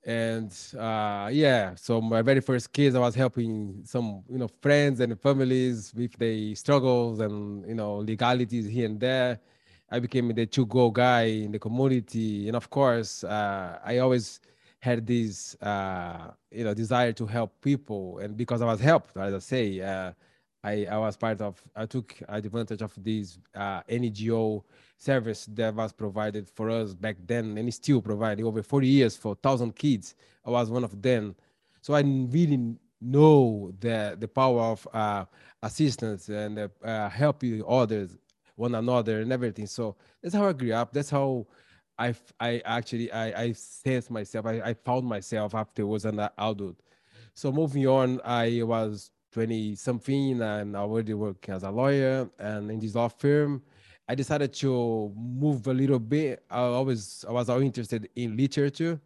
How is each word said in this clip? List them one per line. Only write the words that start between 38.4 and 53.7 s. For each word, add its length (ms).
one 180
another 460
and 140
everything. 320
So 300
that's 120
how 140
I 60
grew 180
up. 220
That's 160
how 360
I 100
f-, 320
I 240
actually, 480
I, 300
I 100
sensed 580
myself. 360
I, 160
I 100
found 340
myself 480
after 280
I 20
was 220
an 200
adult. 420
So 180
moving 340
on, 380
I 380
was 480
twenty 440
something 640
and 360
already 360
working 420
as 100
a 80
lawyer 680
and 320
in 80
this 160
law 140
firm. 520